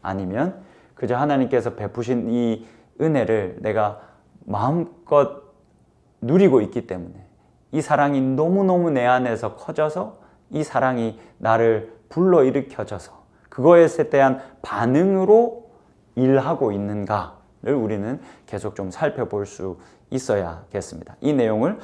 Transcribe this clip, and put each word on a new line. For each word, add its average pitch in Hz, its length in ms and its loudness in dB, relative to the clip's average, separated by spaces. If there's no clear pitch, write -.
아니면 98 600 -6
그저 123 220 -4
하나님께서 131 600 0
베푸신 117 540 -4
이 113 380 -2
은혜를 113 600 0
내가 104 400 -2
마음껏 139 960 -2
누리고 139 400 6
있기 104 260 -6
때문에 90 380 -12
이 151 100 -2
사랑이 143 400 2
너무너무 170 680 2
내 127 140 0
안에서 123 500 0
커져서 160 640 -6
이 151 120 -4
사랑이 120 560 -2
나를 113 560 2
불러일으켜져서 135 1080 0
그거에 165 380 6
대한 135 300 2
반응으로 190 1080 2
일하고 131 560 2
있는가를 101 1040 -6
우리는 110 440 -4
계속 101 300 -10
좀 95 140 -8
살펴볼 110 560 -4
수 95 320 -12
있어야겠습니다. 90 1120 -6
이 147 120 0
내용을 123 500 0